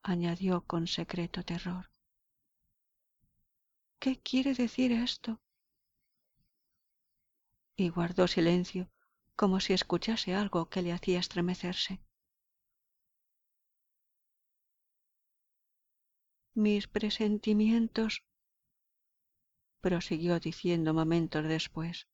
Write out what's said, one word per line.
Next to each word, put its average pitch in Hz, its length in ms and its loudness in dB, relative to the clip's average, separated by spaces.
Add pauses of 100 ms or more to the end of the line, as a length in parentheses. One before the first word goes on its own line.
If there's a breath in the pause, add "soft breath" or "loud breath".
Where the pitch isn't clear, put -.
añadió 175 640 0
con 165 220 -2
secreto 175 560 -6
terror. 180 480 -8 (2000)
"¿Qué 262 220 -2
quiere 262 320 0
decir 247 380 0
esto?". 233 480 -2 (2250)
Y 180 140 0
guardó 175 380 2
silencio, 180 600 0 (460)
como 190 240 2
si - 140 0
escuchase 185 600 -2
algo 190 360 -2
que 185 120 -2
le 170 120 -2
hacía 180 260 0
estremecerse. 180 800 -4 (4000)
"Mis 208 320 2
presentimientos", 214 1400 2 (1600)
prosiguió 175 580 0
diciendo 165 540 0
momentos 160 500 2
después 160 720 -4